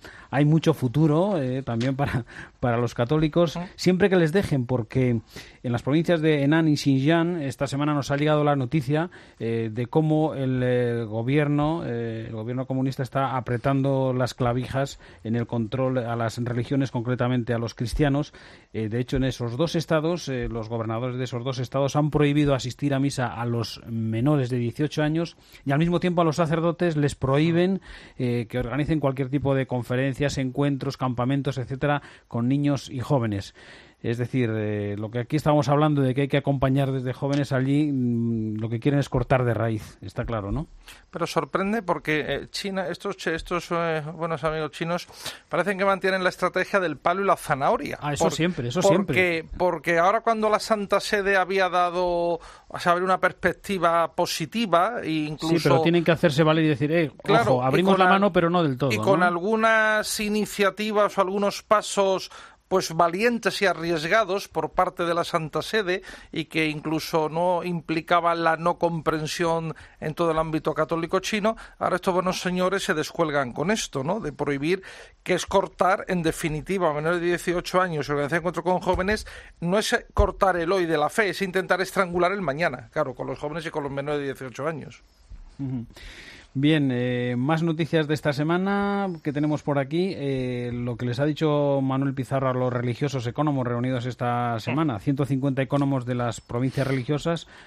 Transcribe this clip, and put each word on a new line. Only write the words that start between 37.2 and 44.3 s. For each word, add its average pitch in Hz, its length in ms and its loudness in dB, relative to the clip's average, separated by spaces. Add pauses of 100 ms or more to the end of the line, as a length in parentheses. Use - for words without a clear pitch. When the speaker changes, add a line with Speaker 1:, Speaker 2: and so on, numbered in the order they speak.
Speaker 1:
allí, 139 400 0
mm, 117 680 0
lo 113 80 -4
que 113 120 -4
quieren 143 200 2
es 135 100 0
cortar 127 360 2
de 117 80 2
raíz, 110 480 -4
está 110 240 -8
claro, 107 260 -4
¿no? 139 140 -4 (460)
Speaker 2:
Pero 165 160 -4
sorprende 190 560 -2
porque, 156 440 -2
eh, 135 220 -4
China, 190 380 -6
estos 175 280 -6
che-, 165 200 -4
estos, 170 340 -4
eh, 170 320 -2 (140)
buenos 160 280 -4